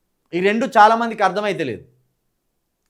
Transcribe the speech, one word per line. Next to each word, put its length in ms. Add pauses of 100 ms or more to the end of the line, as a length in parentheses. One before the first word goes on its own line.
(340)
ఈ 60
రెండు 260
చాలామందికి 580
అర్థమైతే 400
లేదు. 200 (1080)